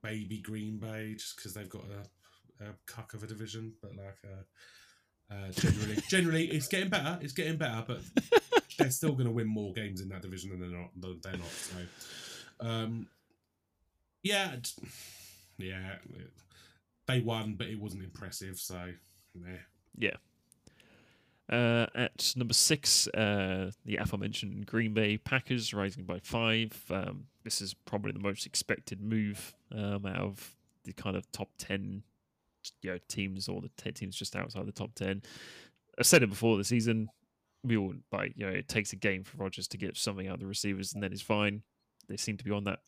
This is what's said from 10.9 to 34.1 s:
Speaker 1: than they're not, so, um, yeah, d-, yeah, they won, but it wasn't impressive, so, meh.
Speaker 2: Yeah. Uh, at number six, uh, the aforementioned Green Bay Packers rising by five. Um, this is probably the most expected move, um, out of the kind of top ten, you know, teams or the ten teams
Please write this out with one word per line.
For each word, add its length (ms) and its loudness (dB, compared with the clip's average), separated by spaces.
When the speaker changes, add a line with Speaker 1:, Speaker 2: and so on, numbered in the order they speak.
Speaker 1:
than 240 -6
they're 140 -4
not, 100 -4
so, 300 -6
um, 400 -2
yeah, 380 2
d-, 260 -8
yeah, 380 -8
they 120 4
won, 360 0
but 120 -6
it 120 -6
wasn't 240 -6
impressive, 560 -10
so, 300 -6
meh. 220 -10
Speaker 2:
Yeah. 180 0
Uh, 360 6
at 420 0
number 160 0
six, 560 6
uh, 640 2
the 140 -2
aforementioned 680 -2
Green 280 2
Bay 240 4
Packers 560 0
rising 320 -2
by 140 -4
five. 680 2
Um, 360 -2
this 160 -2
is 140 -6
probably 400 -2
the 60 2
most 260 0
expected 560 -2
move, 520 0
um, 300 -2
out 160 -2
of 340 -4
the 80 -10
kind 240 -2
of 160 -6
top 240 -6
ten, 460 -4
you 100 -4
know, 80 -4
teams 400 -2
or 100 -2
the 160 -8
ten 180 -6
teams 220 -6